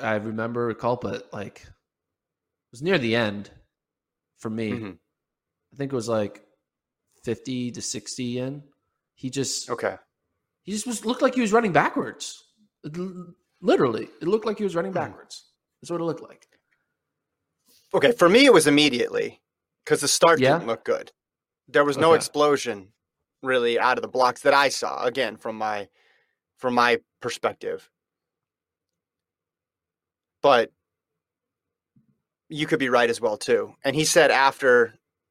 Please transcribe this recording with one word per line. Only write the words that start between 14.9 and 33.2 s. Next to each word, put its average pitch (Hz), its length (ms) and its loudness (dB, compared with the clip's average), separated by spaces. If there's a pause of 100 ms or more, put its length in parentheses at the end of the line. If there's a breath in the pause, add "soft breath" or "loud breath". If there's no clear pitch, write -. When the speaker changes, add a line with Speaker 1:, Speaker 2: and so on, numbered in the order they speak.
Speaker 2:
Mm-hmm. 170 200 -4
Speaker 1:
backwards. - 340 -20 (360)
That's 151 100 -14
what 170 100 -6
it 170 40 -4
looked 160 180 -6
like. - 240 -20 (1500)
Speaker 2:
Okay, 143 180 4
for - 160 4
me, 233 180 8
it 254 80 10
was 135 140 6
immediately, 120 720 0 (440)
'cause 147 160 0
the 143 60 -2
start 165 320 4
Speaker 1:
Yeah? 127 180 4
Speaker 2:
didn't 180 100 -6
look 113 160 -4
good. - 280 -6 (560)
There 147 180 4
was 143 120 0
no 160 120 4
Speaker 1:
Okay. 160 80 8
Speaker 2:
explosion 135 720 -2 (520)
really 120 360 0
out 123 180 2
of 120 40 -6
the 120 60 -8
blocks 123 340 0
that 139 120 4
I 139 160 4
saw, 85 360 -6
again, 117 320 -4
from 110 200 -10
my 107 300 -6 (720)
from 123 140 -2
my 120 260 2 (180)
perspective. 104 680 -8 (2500)
But 123 300 4 (1800)
you 151 180 -6
could 156 120 0
be 131 100 -2
right 120 200 4
as 117 120 -4